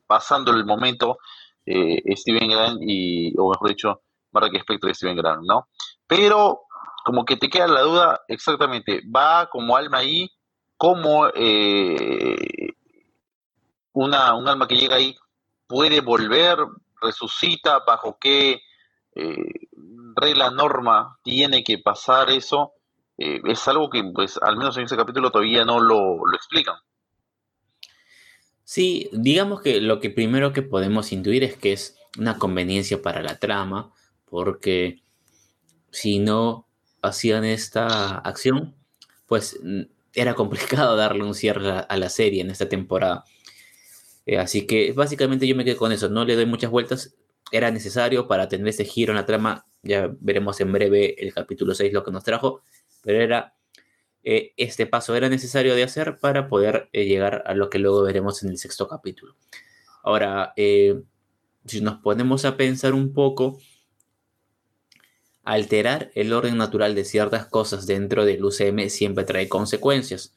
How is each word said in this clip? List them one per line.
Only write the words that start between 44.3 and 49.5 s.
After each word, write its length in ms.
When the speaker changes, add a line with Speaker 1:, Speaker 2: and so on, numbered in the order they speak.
Speaker 2:
así 280
que 280
básicamente 540
yo 80
me 100
quedé 100
con 160
eso, 180
no 140
le 120
doy 100
muchas 260
vueltas, 440
era 200
necesario 560
para 200
tener 200
ese 180
giro 260
en 60
la 80
trama, 400